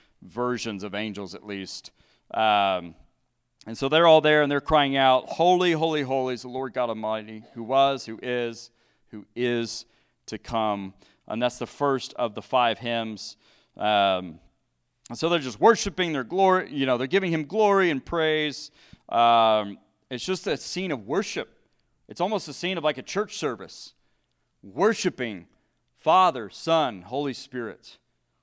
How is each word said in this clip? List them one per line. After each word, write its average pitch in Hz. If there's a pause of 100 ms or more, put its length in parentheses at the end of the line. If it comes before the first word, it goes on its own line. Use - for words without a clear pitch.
(220)
versions 110
of 98
angels, 101
at 95
least. 98 (420)
Um, 98 (720)
and 117
so 135
they're 165
all 160
there, 151
and 143
they're 143
crying 143
out, 131
"Holy, 180
holy, 156
holy 131
is 113
the 123
Lord 127
God 123
Almighty, 110 (120)
who 117
was, 127
who 110
is, 120 (380)
who 107
is 120 (420)
to 110
come." 104 (320)
And 117
that's 123
the 120
first 139
of 113
the 101
five 120
hymns. 113 (400)
Um, 95 (720)
and 120
so 160
they're 170
just 123
worshiping, 185
their 131
glory, 185
you 135
know, 127
they're 127
giving 180
him 160
glory 196
and 135
praise. 156 (380)
Um, 113 (300)
it's 127
just 185
a 156
scene 180
of 110
worship. 160 (500)
It's -
almost 196
a 143
scene 180
of, 147
like, 151
a 131
church -
service, 107 (680)
worshiping 117 (480)
Father, 160
Son, 139
Holy 131
Spirit, - (440)